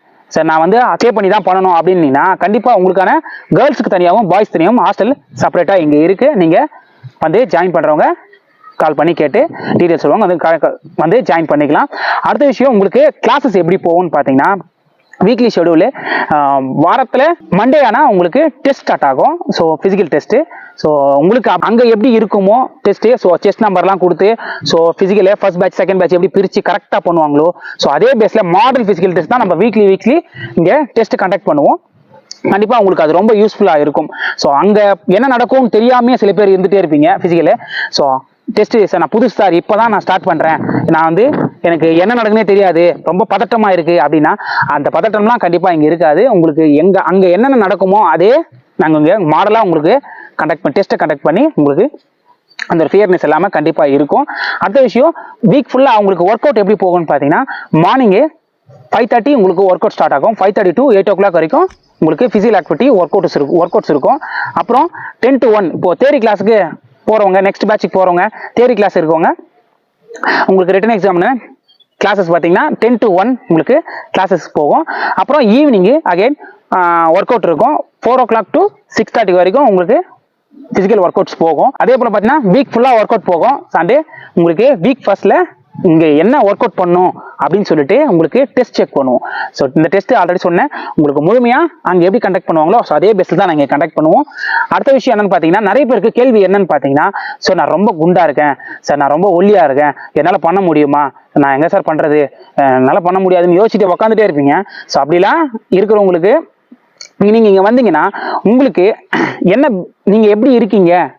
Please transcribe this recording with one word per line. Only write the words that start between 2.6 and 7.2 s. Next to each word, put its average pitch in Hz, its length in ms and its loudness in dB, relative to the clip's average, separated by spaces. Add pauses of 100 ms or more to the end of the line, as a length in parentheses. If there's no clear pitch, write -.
உங்களுக்கான 185 340 0 (440)
கேர்ள்ஸுக்கு 240 340 0
தனியாகவும் 180 400 0
பாய்ஸ் 202 220 0
தனியாகவும் 180 340 0
ஹாஸ்டல் 202 320 -2 (260)
செப்பரேட்டா 180 360 0
இங்க 151 180 2
இருக்கு. 190 400 2
நீங்க 175 320 2 (500)
வந்து 170 320 0